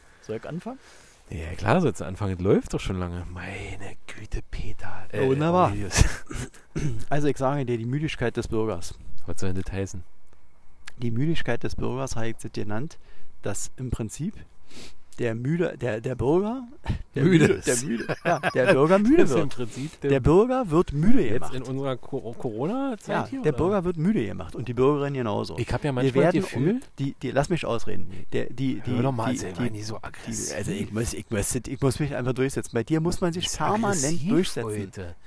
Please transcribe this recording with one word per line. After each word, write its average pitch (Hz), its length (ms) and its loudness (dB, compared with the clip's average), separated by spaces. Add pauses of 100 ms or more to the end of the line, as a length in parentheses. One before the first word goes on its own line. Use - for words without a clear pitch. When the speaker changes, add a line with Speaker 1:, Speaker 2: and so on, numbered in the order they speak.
(220)
Speaker 1:
Soll 110 140 -8
ich - 120 -10
anfangen? 220 300 -10 (520)
Speaker 2:
Ja, 80 260 -8
klar 135 240 2
soll's 139 220 -2
anfangen. 95 320 -6
Es 85 60 -8
läuft 117 340 2
doch 147 60 -4
schon 95 180 -4
lange. 87 340 -6
Meine 95 640 -8 (100)
Güte, - 340 -6 (100)
Peter. - 600 2
Äh, 107 100 0
Speaker 1:
Ja, 135 60 2
wunderbar. 160 420 2
Speaker 2:
Aurelius. 101 380 4
Speaker 1:
<clears throat> - 160 -2 (840)
Also 147 200 4
ich 131 100 0
sage 135 260 0
dir, 120 140 -2
die 113 80 -4
Müdigkeit 131 500 -2
des 117 120 -4
Bürgers. 110 460 -2 (320)
Speaker 2:
Was - 120 2
soll 95 140 4
denn 92 100 2
das - 100 -4
heißen? 95 300 -4 (960)
Speaker 1:
Die 120 140 -2
Müdigkeit 135 500 4
des - 140 0
Bürgers 123 400 -2
habe 117 120 4
ich - 140 -4
jetzt 113 100 -8
genannt, 107 460 -2 (440)
dass - 340 -2
im 127 140 -6
Prinzip 131 440 -6 (880)
der 113 160 -2
müde, 156 420 -2
der, 120 220 -4
der 127 160 -6
Bürger, 196 480 0 (500)
der 135 80 0
Speaker 2:
Müde 160 240 6
Speaker 1:
müde, - 80 4
Speaker 2:
ist. - 140 -4
Speaker 1:
der 127 200 0
müde, - 360 -2
ja, 165 160 2
Speaker 2:
<laughs> 185 140 -2
Speaker 1:
der 131 200 4
Bürger 160 240 6
müde 240 200 6
Speaker 2:
Das 349 120 8
ist 135 60 2
im - 60 4
Speaker 1:
wird. - 80 2
Speaker 2:
Prinzip 127 500 -6
der 143 100 0
Speaker 1:
Der 139 80 4
Bürger 208 520 4
wird 165 220 2
müde 190 300 10
Speaker 2:
Jetzt 110 120 4
Speaker 1:
gemacht. - 200 4
Speaker 2:
in 131 80 -4
unserer 135 340 -4
Co-, 120 360 -8
Corona-Zeit 165 840 -4
Speaker 1:
Ja, - 140 -2
Speaker 2:
hier, 269 140 -8
Speaker 1:
der 151 120 0
Speaker 2:
oder? 151 80 -2
Speaker 1:
Bürger 185 220 0
wird 175 120 -2
müde 160 300 0
gemacht 92 300 -8
und 113 100 -6
die 123 80 -6
Bürgerin 139 400 2
genauso. 113 420 -2
Speaker 2:
Ich - 160 -4
hab 123 120 -2
ja 147 60 0
Speaker 1:
Wir - 20 -4
Speaker 2:
manchmal 127 320 2
das 170 100 4
Speaker 1:
werden 165 80 2
Speaker 2:
Gefühl 139 300 0
Speaker 1:
um 254 80 -2 (180)
die, 139 240 -4
die, 131 80 -4
lass 139 180 2
mich 160 160 -2
ausreden. 107 460 4
Speaker 2:
Nee. - 220 -2
Speaker 1:
Der, 117 140 0
die, 123 380 -2
Speaker 2:
Hör 120 120 -2
Speaker 1:
die, 123 60 2
Speaker 2:
doch 135 100 0
mal 117 180 -2
Speaker 1:
die, 123 80 -2
Speaker 2:
selber 95 240 -6
Speaker 1:
die, 117 80 0
Speaker 2:
nicht 104 160 -6
so 110 120 -6
Speaker 1:
die, - 60 -12
Speaker 2:
aggressiv. 107 520 -8
Speaker 1:
also - 160 -4
ich 110 200 -6
muss, 107 220 -4
ich - 160 -10
muss, 101 240 -2
ich 127 260 -6
muss 135 200 0
mich 143 160 -2
einfach 127 160 -2
durchsetzen. 135 420 -2
Bei 117 80 0
dir 156 180 0
muss 170 200 0
man 175 120 0
sich 170 120 -6
Speaker 2:
Bist - 140 -6
Speaker 1:
permanent 202 460 0
Speaker 2:
aggressiv 156 240 2
Speaker 1:
durchsetzen. 156 400 0
Speaker 2:
heute. 98 460 -8 (120)